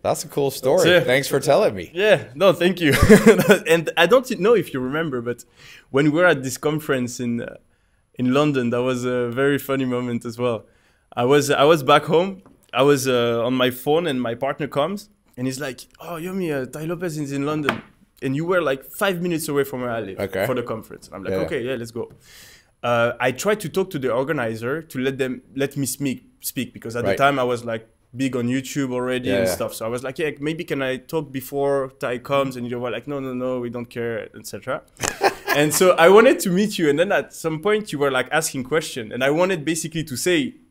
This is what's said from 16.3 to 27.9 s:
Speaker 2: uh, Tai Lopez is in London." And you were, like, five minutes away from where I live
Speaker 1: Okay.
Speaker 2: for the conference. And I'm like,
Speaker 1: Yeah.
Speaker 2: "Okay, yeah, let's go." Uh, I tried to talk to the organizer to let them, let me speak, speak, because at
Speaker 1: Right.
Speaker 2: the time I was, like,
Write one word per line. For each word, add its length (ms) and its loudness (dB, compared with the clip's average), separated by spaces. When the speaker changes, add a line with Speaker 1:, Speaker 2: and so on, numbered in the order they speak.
Speaker 2:
uh, 140 -4
Tai 120 -10
Lopez 320 -6
is 120 -6
in 140 -4
London." 380 -2
And 120 -4
you 120 -4
were, 240 2
like, 120 -4
five 180 0
minutes 260 -2
away 180 0
from 180 -6
where 80 -4
I 100 -4
live 180 -8
Speaker 1:
Okay. 280 -2
Speaker 2:
for 80 -2
the 80 -2
conference. 440 -10
And 100 -16
I'm 60 -12
like, 160 -4
Speaker 1:
Yeah. 80 -2
Speaker 2:
"Okay, 220 -6
yeah, 80 -4
let's 140 -10
go." 40 -6
Uh, 380 2
I 120 2
tried 280 -2
to 80 -8
talk 220 -2
to 80 -8
the 120 -2
organizer 720 -4
to 160 -12
let 200 -2
them, 240 -4
let 220 -4
me 100 -2
speak, 380 -6
speak, 320 -8
because 240 -10
at 80 -4
Speaker 1:
Right. 120 0
Speaker 2:
the 80 0
time 140 4
I 60 0
was, 180 -2
like, 140 -8